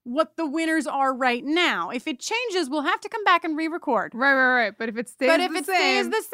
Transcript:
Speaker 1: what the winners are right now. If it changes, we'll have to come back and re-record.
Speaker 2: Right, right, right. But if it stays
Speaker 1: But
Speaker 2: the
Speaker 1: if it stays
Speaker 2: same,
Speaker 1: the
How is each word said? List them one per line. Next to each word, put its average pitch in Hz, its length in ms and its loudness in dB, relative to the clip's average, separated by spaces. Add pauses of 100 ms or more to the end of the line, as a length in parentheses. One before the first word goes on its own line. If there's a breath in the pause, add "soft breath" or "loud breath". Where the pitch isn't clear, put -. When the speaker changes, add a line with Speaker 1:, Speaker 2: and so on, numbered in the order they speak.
Speaker 1:
what 311 320 -2
the 330 100 -2
winners 320 400 0
are 269 260 0
right 247 320 0
now. 277 460 0
If 240 160 -6
it 277 120 -6
changes, 403 480 -2
we'll 294 140 -2
have 370 200 0
to - 80 -12
come 440 140 -8
back 359 200 4
and 330 120 -2
re-record. 302 600 -2
Speaker 2:
Right, 269 180 4
right, 254 220 4
right. 220 220 0
But 226 120 -6
if 214 80 -8
it 240 120 -6
stays 269 200 0
Speaker 1:
But 330 80 6
Speaker 2:
the 349 60 2
Speaker 1:
if 339 120 -2
it 370 100 -4
stays 339 400 2
Speaker 2:
same, 240 60 -4
Speaker 1:
the 440 120 0 (100)